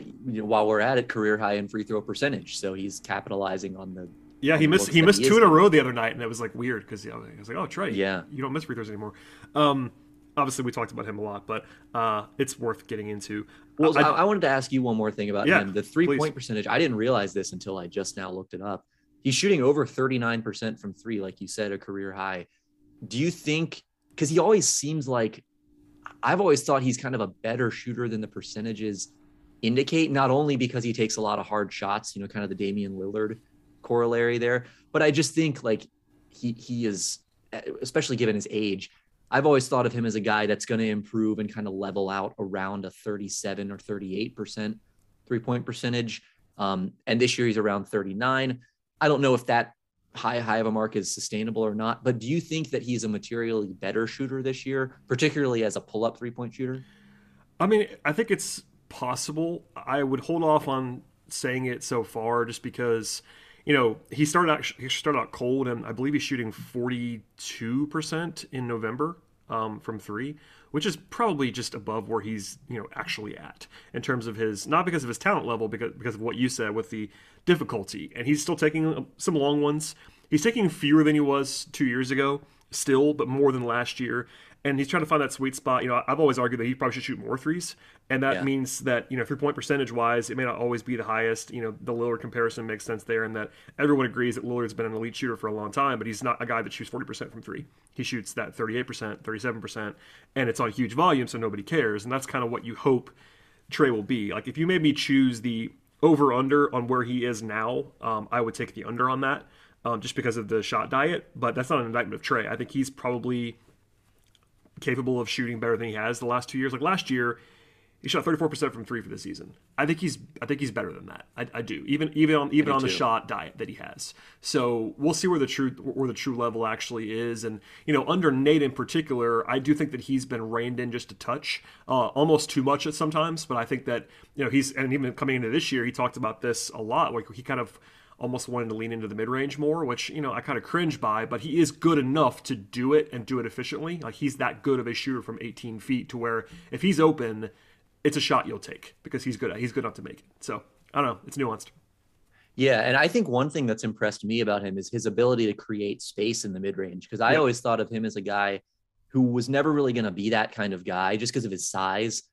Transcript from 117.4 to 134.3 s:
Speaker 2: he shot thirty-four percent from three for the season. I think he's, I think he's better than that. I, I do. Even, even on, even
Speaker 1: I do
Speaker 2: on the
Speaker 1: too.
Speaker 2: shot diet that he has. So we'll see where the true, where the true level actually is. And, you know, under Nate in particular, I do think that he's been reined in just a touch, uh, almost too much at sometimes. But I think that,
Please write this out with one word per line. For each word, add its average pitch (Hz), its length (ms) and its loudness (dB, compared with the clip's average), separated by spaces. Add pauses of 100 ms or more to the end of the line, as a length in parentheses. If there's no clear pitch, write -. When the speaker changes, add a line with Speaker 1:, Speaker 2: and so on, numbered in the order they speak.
Speaker 2:
he - 80 -6
shot 160 160 0
thirty-four 160 240 2
percent 151 240 -2
from 113 120 -12
three 117 180 -6
for - 60 -16
the 104 100 -10
season. - 380 -14 (200)
I 143 100 2
think 160 120 0
he's, 151 200 -2 (220)
I - 60 -6
think 139 140 -2
he's 135 100 -2
better 104 220 -4
than 92 140 -16
that. - 200 -16 (100)
I, - 160 -6
I 117 100 -6
do. 92 260 -8
Even, 151 280 0
even 156 200 6
on, 143 180 0
even 147 140 6
Speaker 1:
I - 20 4
do 135 60 4
Speaker 2:
on 131 60 2
the 127 60 2
Speaker 1:
too. 92 60 0
Speaker 2:
shot 113 320 2
diet - 320 -8
that 110 100 -6
he 107 60 -14
has. - 400 -12 (260)
So 120 560 0
we'll 151 180 2
see 175 120 0
where 175 140 4
the 131 80 2
true, 135 220 -2
where 131 360 -4
the 120 80 -4
true 127 220 -4
level 117 280 0
actually 110 460 -4
is. 113 320 -4
And, 110 180 -8 (260)
you 151 60 2
know, 135 140 4
under 165 240 4
Nate 143 320 6
in 135 80 2
particular, 120 800 0
I 131 80 0
do 135 160 4
think 147 160 0
that 123 120 -8
he's 135 220 0
been 117 240 -6
reined 117 300 -2
in 123 140 -4
just 117 180 -6
a 101 60 -16
touch, - 480 -6 (240)
uh, 123 180 4
almost 151 420 4
too 139 140 2
much 139 240 2
at 151 80 -4
sometimes. 160 520 -2
But 127 100 -4
I 117 80 0
think 127 220 -4
that, 120 200 -4 (300)